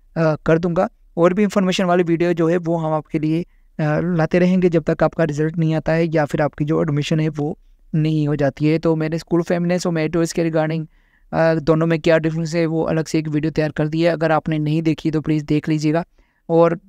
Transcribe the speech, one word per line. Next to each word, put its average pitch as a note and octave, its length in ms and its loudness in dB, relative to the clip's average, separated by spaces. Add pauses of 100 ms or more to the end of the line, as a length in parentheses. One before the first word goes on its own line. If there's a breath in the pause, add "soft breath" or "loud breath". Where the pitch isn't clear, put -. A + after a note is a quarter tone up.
(160)
अ, D#3+ 200 0 (100)
कर D#3+ 120 4
दूंगा। F3+ 300 -2 (280)
और F3 180 4
भी G#3 80 0
इन्फॉर्मेशन F#3+ 420 0
वाली F3+ 180 2
वीडियो E3+ 300 0
जो E3 160 2
है E3+ 80 2
वो E3+ 200 -2
हम D#3 160 -4
आपके D#3 260 -4
लिए, D#3 240 -2
अ, - 40 -12 (540)
लाते E3 380 0
रहेंगे F3+ 300 4
जब E3 140 2
तक E3 200 -2
आपका D#3+ 220 0
रिजल्ट D#3 320 -2
नहीं D#3+ 180 0
आता D#3 180 -2
है E3 220 0
या D#3 100 2
फिर E3+ 180 -2
आपकी D3 220 -2
जो D#3+ 180 0
एडमिशन D#3 380 0
है D#3 80 0
वो D3+ 300 -6 (360)
नहीं D#3 340 0
हो D3 80 -2
जाती C#3+ 300 -2
है। D#3 120 2
तो E3 180 0
मैंने D#3 220 -4
School E3+ 240 0
of E3+ 100 -4
Eminence F3 340 0
और F3+ 60 0
Meritorious E3 400 -2
के E3+ 180 -2
regarding, D#3 360 -2 (460)
अ, D#3+ 220 2
दोनों D#3+ 320 2
में E3 140 0
क्या D#3+ 180 4
डिफरेंस D#3+ 360 -4
है E3+ 120 0
वो D#3+ 160 -2
अलग D#3+ 220 -2
से D#3+ 140 -2
एक D#3+ 100 -2
वीडियो D3+ 220 -2
तैयार D#3 200 -2
कर D3+ 180 -2
दी D#3+ 140 -2
है, E3+ 100 2
अगर D#3+ 200 0
आपने D#3 260 0
नहीं D3+ 240 0
देखी D#3 280 -2
तो D3+ 100 -2
प्लीज़ D3+ 240 -2
देख D3+ 240 0
लीजिएगा। D#3 360 0 (440)
और E3+ 400 4